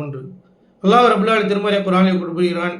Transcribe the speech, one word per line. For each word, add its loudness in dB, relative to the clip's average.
ஒன்று. -10
அல்லாஹ் 4
ரப்பல் 0
ஆலமீன் 0
திருமறை 0
குர்ஆனில் 2
குறிப்பிடுகிறான், -4